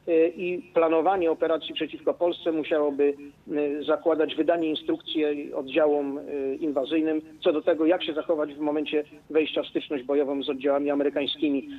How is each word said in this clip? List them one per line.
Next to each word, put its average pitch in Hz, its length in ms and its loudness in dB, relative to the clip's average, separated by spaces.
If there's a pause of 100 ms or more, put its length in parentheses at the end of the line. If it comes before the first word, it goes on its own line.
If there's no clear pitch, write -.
e, 165 200 6
i 180 460 -6
planowanie 165 580 4
operacji 160 420 -2
przeciwko 151 400 -4
Polsce 175 380 -2
musiałoby, 147 600 2 (680)
e, 143 40 -6
zakładać 151 520 2
wydanie 160 340 2
instrukcji 147 840 -2
oddziałom, 143 640 0
e, 139 380 -6
inwazyjnym 156 640 0 (220)
co 175 100 4
do 151 80 -2
tego, 160 240 2
jak 175 180 4
się 160 100 -4
zachować 151 400 -2
w 143 60 -12
momencie 151 440 -2 (260)
wejścia 151 340 0
w - 40 -12
styczność 143 360 -4
bojową 139 400 0
z 117 60 -4
oddziałami 143 400 0
amerykańskimi, 143 880 0